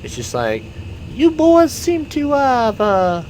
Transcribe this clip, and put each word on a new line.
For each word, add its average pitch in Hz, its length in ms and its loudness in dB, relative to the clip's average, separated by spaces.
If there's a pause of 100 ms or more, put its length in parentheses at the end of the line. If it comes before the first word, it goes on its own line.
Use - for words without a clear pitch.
is 123 120 -12
just 120 180 -10
like, 110 300 -2 (500)
You 311 180 2
boys 330 400 4
seem 339 360 -4
to 285 240 -4
have, 247 500 2
uh 185 480 2